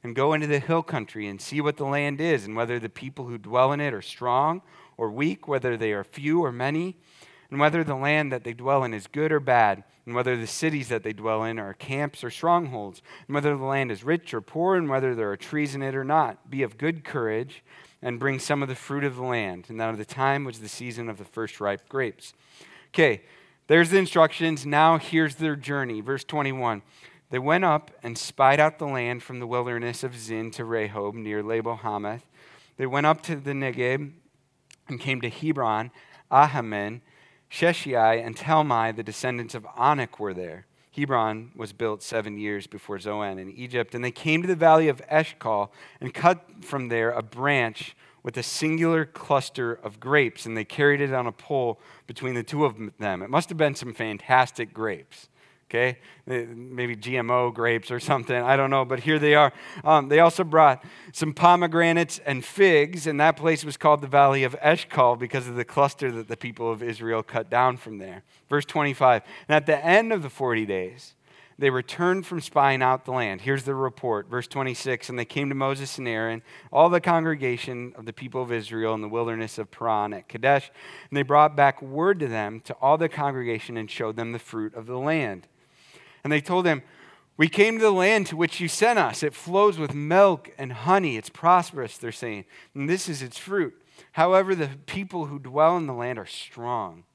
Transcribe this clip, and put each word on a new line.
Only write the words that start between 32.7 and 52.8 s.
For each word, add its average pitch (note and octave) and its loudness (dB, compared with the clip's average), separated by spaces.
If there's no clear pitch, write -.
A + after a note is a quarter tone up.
They C3 -4
went C#3+ 0
up D#3 4
to E3 -6
the C#3 -8
Negeb C3+ -4
and B2+ -10
came C3 -4
to A#2 -6
Hebron, B2 -4
Ahiman, A#2+ 2
Sheshai, A#2 2
and A2+ -10
Talmai. C3 0
The A2+ -8
descendants A#2+ -6
of G#2+ -12
Anak C3 0
were G2 -6
there. F2+ -12
Hebron A#2 -2
was G#2+ -14
built G#2+ -4
seven G#2+ -6
years G#2 -8
before G2+ -14
Zoan G#2 -6
in F#2+ -14
Egypt. B2 -6
And B2 -6
they A#2+ -4
came D#3+ 0
to F3+ -4
the F#3 2
valley D#3+ 6
of C3 0
Eshcol A2+ -2
and B2 -10
cut - 0
from C3 -6
there A#2 0
a A#2+ -4
branch A#2+ -2
with B2+ -8
a A#2+ -6
singular D#3+ 0
cluster C3 -4
of G#2+ -12
grapes, C3 0
and A2+ -6
they G#2+ -4
carried C#3+ 2
it C3+ -2
on B2 -2
a A2+ -4
pole A#2+ -4
between B2+ -8
the A#2 -4
two D3+ 0
of A2 -2